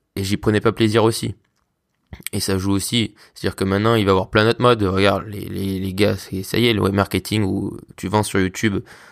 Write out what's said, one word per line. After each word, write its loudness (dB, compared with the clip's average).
et -6
j'y -2
prenais 2
pas 0
plaisir 2
aussi. 0
Et -4
ça 0
joue -2
aussi. 0
C'est-à-dire -6
que -2
maintenant, 2
il 2
va 4
y -
avoir 2
plein 4
d'autres 0
modes. 4
Regarde, 2
les, -10
les, -6
les -6
gars, 2
c'est, -8
ça -4
y 2
est, 4
le 0
web 2
marketing 0
où -4
tu -8
vends 2
sur -2
YouTube, -2